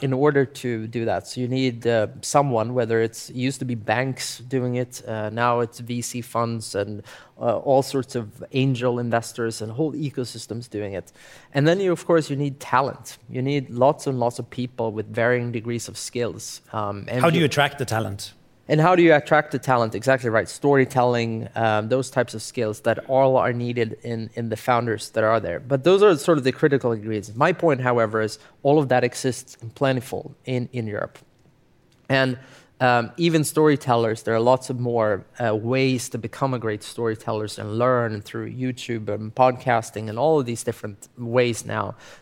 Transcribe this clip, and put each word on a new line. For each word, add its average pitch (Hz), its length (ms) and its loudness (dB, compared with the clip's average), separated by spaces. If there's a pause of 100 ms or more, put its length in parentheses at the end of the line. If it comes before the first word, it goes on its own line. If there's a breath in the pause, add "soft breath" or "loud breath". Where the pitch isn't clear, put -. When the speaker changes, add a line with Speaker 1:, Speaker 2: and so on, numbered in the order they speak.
Speaker 1:
in 135 100 0
order 139 320 4
to 117 420 -6
do 113 180 -4
that. 98 220 -2
So - 140 -8
you 123 80 -2
need, 127 380 -2
uh, 113 220 2 (120)
someone, 123 540 2
whether 113 260 2
it's, - 300 -4
it - 60 -12
used 127 240 -2
to 135 40 -6
be 120 100 -4
banks 120 640 -4
doing 123 380 -2
it, 123 300 -6
uh, 110 240 -6
now 120 300 2
it's 117 200 -4
V 120 220 -6
C 123 180 -8
funds 117 540 -4
and, 101 280 -4 (360 loud breath)
uh, 117 200 0
all 135 240 4
sorts - 320 -4
of 113 380 -8
angel 127 460 0
investors 113 640 -6
and 107 100 -8
whole 143 200 -4
ecosystems 120 760 -8
doing 104 240 -8
it. 90 200 -10 (420 loud breath)
And 143 120 4
then 180 140 4
you, 185 120 2
of - 140 -4
course, 160 240 2
you 139 60 -4
need 139 240 -4
talent. - 580 0 (120)
You 123 120 -4
need 139 280 -2
lots 127 360 2
and 131 140 -2
lots 120 180 -2
of 123 120 -10
people 120 420 -6
with 107 140 -6
varying 120 460 0
degrees 117 360 -6
of 104 80 -14
skills. - 640 -6 (100)
Um, 101 360 -4
and 123 120 -2
Speaker 2:
How 165 100 0
do 165 60 2
Speaker 1:
you 175 40 2
Speaker 2:
you 156 60 2
attract 143 320 -2
the 127 80 -6
talent? 104 480 -6 (340)
Speaker 1:
And 151 120 2
how 180 140 4
do 175 80 6
you 165 100 8
attract 151 380 4
the 139 80 -2
talent? 120 360 2
Exactly 123 360 0
right. 107 180 2
Storytelling, 123 1080 2
um, 110 320 2
those 127 220 -2
types 120 220 0
of 110 100 -10
skills 107 400 -4
that 113 260 0
all 135 280 4
are 113 160 2
needed 120 520 -2
in, 113 300 -6
in 117 160 -6
the 110 60 -4
founders 117 540 0
that 110 140 2
are 110 160 4
there. 85 180 -4
But 131 240 -2
those 190 180 6
are 196 160 8
sort 160 220 4
of 127 60 -2
the 131 80 2
critical 135 400 2
ingredients. 107 420 -4
My 151 180 2
point, 147 280 2
however, 113 420 2
is 107 160 -4 (240 soft breath)
all 143 160 6
of 139 100 2
that 123 140 4
exists - 580 -4
in 113 100 -14
plentiful 131 640 -2 (120)
in, 127 280 -2
in 117 140 -6
Europe. - 320 -6 (920)
And, 131 300 2 (420 loud breath)
um, 120 360 4
even 165 260 4
storytellers, 127 800 2
there 113 120 0
are 113 60 2
lots 127 300 4
of 123 80 -4
more, 113 480 0 (180)
uh, 110 120 2
ways 127 540 0
to 123 60 -6
become 127 380 -4
a 123 40 -2
great 110 260 -6
storytellers 110 760 -6
and 107 200 -6
learn 120 440 0
through 110 300 -10
YouTube 120 560 -6
and 107 260 -6
podcasting 120 760 2
and 110 120 -6
all 156 180 2
of 127 80 -2
these 117 160 -6
different 107 460 -8 (100)
ways 120 480 0
now 107 300 -4 (260 loud breath)